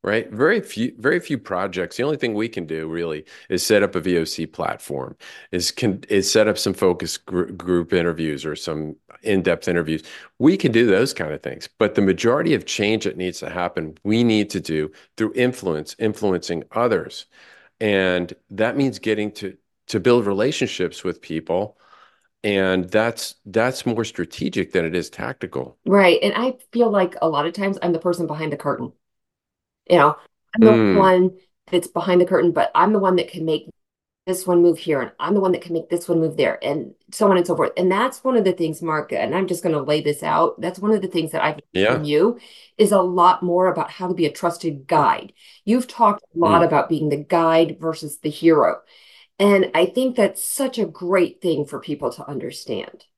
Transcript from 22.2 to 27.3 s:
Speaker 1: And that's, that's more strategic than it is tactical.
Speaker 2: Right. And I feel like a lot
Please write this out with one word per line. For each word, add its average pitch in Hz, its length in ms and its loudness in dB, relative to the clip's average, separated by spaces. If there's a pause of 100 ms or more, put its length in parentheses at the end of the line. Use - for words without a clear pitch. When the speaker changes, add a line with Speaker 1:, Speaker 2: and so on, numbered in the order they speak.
Speaker 1:
And 92 480 0
that's, 110 420 -2 (140)
that's 113 400 -2
more 117 160 -2
strategic - 680 -6
than 87 140 0
it 80 80 -4
is 87 160 -4
tactical. - 760 -10
Speaker 2:
Right. 190 380 4
And 202 140 -2
I 254 240 -4 (120)
feel 233 200 2
like 185 320 0
a 165 40 0
lot 160 200 -2